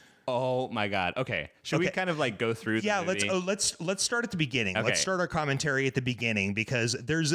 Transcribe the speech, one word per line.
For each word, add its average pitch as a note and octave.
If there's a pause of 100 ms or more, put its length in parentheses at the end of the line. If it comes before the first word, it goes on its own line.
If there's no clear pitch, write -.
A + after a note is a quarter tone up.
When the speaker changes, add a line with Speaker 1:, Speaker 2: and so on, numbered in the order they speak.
(260)
Speaker 1:
Oh B2+
my G#2+
God. F#2
Okay. D#2+ (140)
Should D#3
we F#3
Speaker 2:
Okay. -
Speaker 1:
kind F#3
of, D#3
like, A#2+
go A2+
through A2
the G#2
Speaker 2:
Yeah, G#2
let's, E3+
Speaker 1:
movie? C#3
Speaker 2:
oh, F#3
let's, -
let's F3+
start A#3+
at -
the F#3
beginning. A#2
Speaker 1:
Okay. A2
Speaker 2:
Let's G2+
start F#3
our F3
commentary C#3
at C3
the C3+
beginning A2
because A2+
there's, D3+